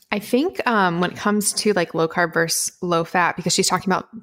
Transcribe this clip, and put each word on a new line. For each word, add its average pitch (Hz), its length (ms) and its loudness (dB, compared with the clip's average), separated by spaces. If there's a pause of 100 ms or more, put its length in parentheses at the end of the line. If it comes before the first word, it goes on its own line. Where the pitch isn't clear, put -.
(120)
I 208 80 0
think, 294 460 0
um, 185 360 2
when 175 100 0
it - 60 -14
comes 208 360 0
to, 208 200 2
like, 175 200 0
low 165 140 2
carb 170 260 0
versus - 480 -2
low 170 220 0
fat, 170 320 0
because 170 180 -2
she's 185 140 2
talking 185 240 0
about - 160 -2 (160)